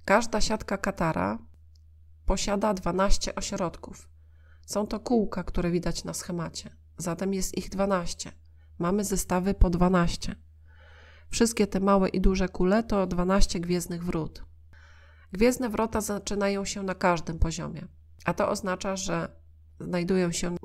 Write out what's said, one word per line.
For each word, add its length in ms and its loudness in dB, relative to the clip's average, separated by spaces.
Każda 360 2
siatka 380 0
Katara 600 -2
posiada 500 0
dwanaście 600 4
ośrodków. 720 -8
Są 200 -2
to 140 -6
kółka, 440 0
które 260 -2
widać 340 -2
na 100 -8
schemacie. 640 -8
Zatem 380 -4
jest 240 -4
ich 120 -8
dwanaście. 600 -2
Mamy 260 0
zestawy 500 0
po 160 6
dwanaście. 680 2
Wszystkie 380 2
te 140 -2
małe 280 4
i 120 -2
duże 280 4
kule 340 2
to 240 0
dwanaście 540 4
gwiezdnych 440 -4
wrót. 400 -6
Gwiezdne 360 2
wrota 320 -2
zaczynają 640 -2
się 180 -6
na 120 -4
każdym 440 0
poziomie, 500 -4
a 100 0
to 140 0
oznacza, 480 -4
że 400 -4
znajdują 520 0
się 320 -4